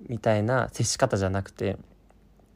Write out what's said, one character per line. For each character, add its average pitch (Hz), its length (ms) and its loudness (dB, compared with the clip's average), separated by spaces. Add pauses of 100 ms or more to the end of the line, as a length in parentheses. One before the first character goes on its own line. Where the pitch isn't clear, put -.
み 117 100 -6
た 110 160 2
い 107 80 2
な 117 280 0
接 - 140 -4
し - 120 -2
方 127 220 2
じ 98 80 2
ゃ - 20 0
な 95 140 -2
く - 100 -14
て、 101 240 -4 (800)